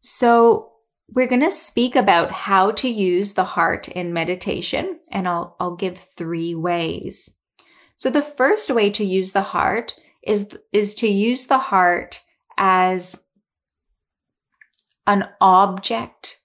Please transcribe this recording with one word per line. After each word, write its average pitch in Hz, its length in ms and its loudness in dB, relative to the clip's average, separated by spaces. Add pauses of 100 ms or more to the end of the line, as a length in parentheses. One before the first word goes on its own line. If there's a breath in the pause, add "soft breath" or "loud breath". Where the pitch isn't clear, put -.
So 233 680 4 (360)
we're 254 200 0
gonna 262 220 2
speak 247 460 0
about 196 360 4
how 196 400 2
to 254 160 -4
use 202 440 0
the 185 120 0
heart 170 440 -2
in 175 240 -8
meditation, 185 840 -4 (120)
and 185 160 -4
I'll, 170 320 -6
I'll 175 180 -6
give 180 200 -6
three 170 580 -8
ways. 170 760 -6 (680 soft breath)
So 254 140 -2
the 285 100 2
first 285 500 -2
way 214 200 2
to 208 140 -4
use 190 280 -2
the 196 100 0
heart 208 520 -4 (280 soft breath)
is, 202 320 -4 (180)
is 202 240 0
to 226 120 0
use 220 380 0
the 269 120 2
heart 180 640 0 (380)
as 185 640 0 (1800)
an 202 220 2 (120)
object 190 1040 2